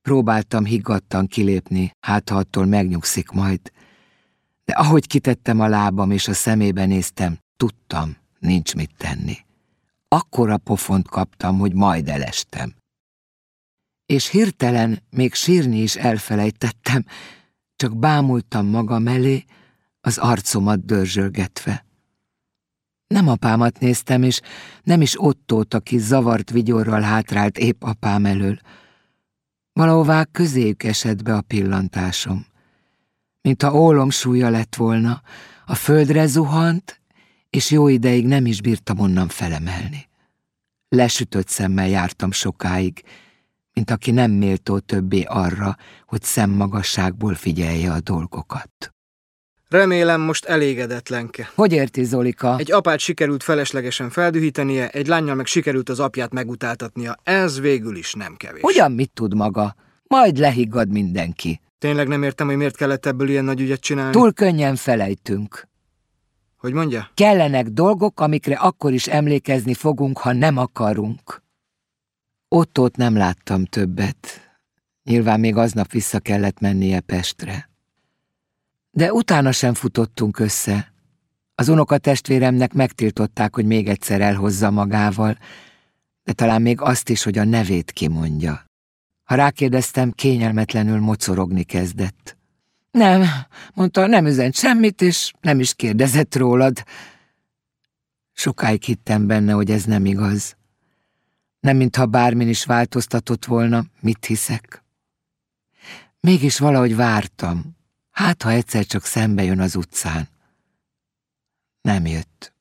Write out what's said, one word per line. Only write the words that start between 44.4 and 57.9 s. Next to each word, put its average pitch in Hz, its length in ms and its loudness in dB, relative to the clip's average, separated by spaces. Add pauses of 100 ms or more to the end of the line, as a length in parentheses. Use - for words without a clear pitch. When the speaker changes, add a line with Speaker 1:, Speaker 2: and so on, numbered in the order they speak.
Speaker 1:
többé 95 420 -2
arra, 98 560 -4 (280)
hogy - 180 -8
szemmagasságból 98 1120 -2
figyelje 82 560 -2
a 82 80 -4
dolgokat. - 920 -10 (800)
Speaker 2:
Remélem, 175 520 2
most 156 240 -4
elégedetlenke. 123 1120 -4
Speaker 1:
Hogy 202 160 4
érti, 135 320 0
Zolika? 123 540 0
Speaker 2:
Egy 151 140 -4
apát 170 280 2
sikerült 147 440 -2
feleslegesen 131 680 -4
feldühítenie, 147 800 -2
egy 143 180 -6
lánnyal 156 280 0
meg 131 100 -4
sikerült 135 440 -2
az 127 100 -6
apját 127 340 -4
megutáltatnia. 120 880 -8
Ez 180 360 0
végül 120 360 -2